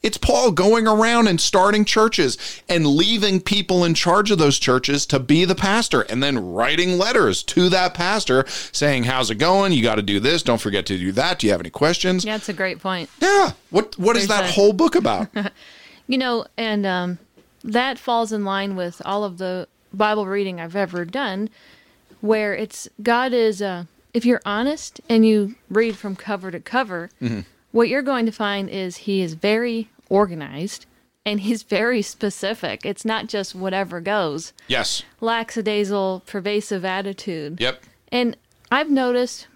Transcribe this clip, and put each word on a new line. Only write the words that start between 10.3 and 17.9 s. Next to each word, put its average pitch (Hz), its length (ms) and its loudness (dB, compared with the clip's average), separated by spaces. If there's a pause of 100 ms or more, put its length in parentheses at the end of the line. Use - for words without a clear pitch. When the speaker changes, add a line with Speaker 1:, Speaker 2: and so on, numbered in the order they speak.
Speaker 1:
Don't 117 180 0
forget 98 260 -2
to 95 120 -2
do 90 140 -2
that. 156 280 -2
Do 117 60 0
you 101 60 4
have 87 80 0
any 87 100 -10
questions?" 180 540 0
Speaker 2:
Yeah, 214 120 -4
that's 208 120 -8
a 214 40 -6
great 185 260 -6
point. 185 320 -6 (100)
Speaker 1:
Yeah. 392 320 4 (180)
What, 214 280 0
what 220 180 4
is 214 120 0
Speaker 2:
There's 208 120 2
Speaker 1:
that 185 100 0
Speaker 2:
a - 20 -2
Speaker 1:
whole 202 220 6
book 320 200 4
about? - 400 0
Speaker 2:
<laughs> - 720 -10
You 262 120 0
know, 247 280 -2 (100)
and, 214 300 -2
um, 180 320 -2 (460)
that 247 340 -2